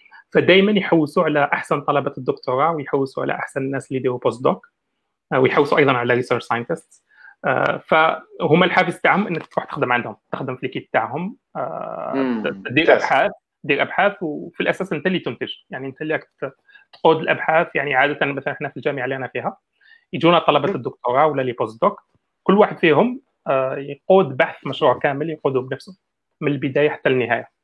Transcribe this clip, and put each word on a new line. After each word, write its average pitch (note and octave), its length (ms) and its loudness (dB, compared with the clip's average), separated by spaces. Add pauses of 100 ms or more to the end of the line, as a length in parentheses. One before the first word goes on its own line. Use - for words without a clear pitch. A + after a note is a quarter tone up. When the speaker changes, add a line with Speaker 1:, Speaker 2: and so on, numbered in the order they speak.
(300)
Speaker 1:
فدايمًا F#3 420 4
يحوسوا E3+ 520 2
على D3 280 2
أحسن - 280 -2
طلبة C#3+ 380 -2
الدكتوراه C3+ 540 -2
ويحوسوا C#3 500 -4
على C#3 100 -4
أحسن - 280 -6
الناس C3+ 280 -6
اللي C3+ 100 -4
يديروا B2 200 -2
بوست B2 260 -2
دوك، F3 240 0 (640)
آه، C3+ 80 2
ويحوسوا C#3 380 2
أيضًا C#3 140 4
على A#2+ 220 0
ريسيرش B2 280 -2
ساينتست. - 600 -8 (400)
آه، C3+ 320 0
فهما D#3+ 880 2
الحافز F3 360 0
تاعهم F3 260 2
انك - 200 -6
تروح - 180 -4
تخدم B2 280 -4
عندهم، A#2 240 -2 (160)
تخدم B2+ 240 -8
في C3 100 -10
ليكيب - 240 -10
تاعهم، D3 460 -2 (200)
آه، - 580 -8
Speaker 2:
مم. B2 280 -2
Speaker 1:
تدير G#2 420 -2
Speaker 2:
ممتاز. C3+ 180 6
Speaker 1:
ابحاث، D#3+ 280 0 (340)
تدير C#3 180 0
ابحاث، F#3+ 380 0
وفي E3+ 400 -10
الاساس F#3 320 -2
انت D3+ 140 -6
اللي F#3 120 -2
تنتج، B2+ 340 -8 (180)
يعني C3+ 160 -10
انت C3+ 160 -12
اللي D#3 120 -4
راك C3+ 100 -6
ت-، - 280 -12 (400)
تقود D#3+ 280 2
الابحاث. E3 540 0
يعني C#3+ 200 -4
عاده D3 320 0
مثلًا C#3 280 -6
احنا C#3+ 140 -8
في - 80 -12
الجامعه C#3 280 -4
اللي C3+ 120 -4
انا C3 100 -8
فيها - 300 -8 (560)
يجونا E3 260 4
طلبه D3 300 2
Speaker 2:
مم. G3 60 -2
Speaker 1:
الدكتوراه C3 520 0
ولا C#3 160 0
لي B2+ 100 -4
بوست A2+ 300 -4
دوك، G3+ 180 0 (420)
كل G3 160 4
واحد F#3+ 200 4
فيهم، F3+ 420 4 (260)
آه، C3+ 300 -2
يقود C#3+ 600 2
بحث D#3+ 300 -2
مشروع C3+ 320 2
كامل D3 320 -2
يقوده C#3 300 -2
بنفسه C3+ 380 -12 (420)
من D3 120 -2
البدايه C#3+ 380 0
حتى - 180 -4
النهايه. A#2+ 420 0 (140)